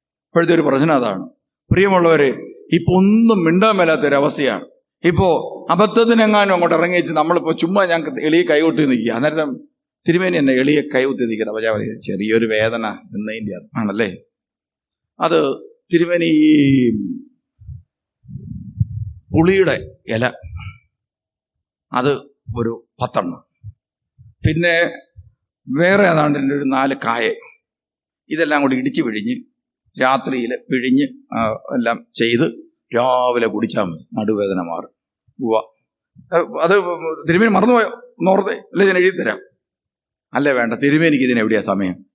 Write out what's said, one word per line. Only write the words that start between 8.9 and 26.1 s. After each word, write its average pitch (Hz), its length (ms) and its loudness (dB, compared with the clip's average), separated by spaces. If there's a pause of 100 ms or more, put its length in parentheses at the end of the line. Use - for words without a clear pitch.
അന്നേരം 147 460 -2 (480)
തിരുമേനി 180 300 0
എന്നെ 135 160 2
എളിയെ 139 280 2
കൈകൊത്തി 131 420 -2
നിൽക്കുന്നത്. 110 320 -4
അപ്പൊ 110 60 -6
ഞാൻ 110 120 0
പറയും, 107 280 -6
"ചെറിയൊരു 107 440 -2
വേദന 110 440 -2
നിന്നതിൻ്റെ 104 680 -10
അത് - 220 -16
ആണല്ലേ?" 101 400 -2 (1040)
അത് 175 200 0 (540)
തിരുമേനി 170 320 0
ഈ 156 220 2 (2750)
പുളിയുടെ 165 640 2 (120)
ഇല, 113 240 -2 (1600)
അത് 127 180 0 (440)
ഒരു 117 320 -6 (140)
പത്തെണ്ണം, - 420 -4 (800)
പിന്നെ 165 680 -2 (800)
വേറെ 175 340 2
ഏതാണ്ട് 151 360 2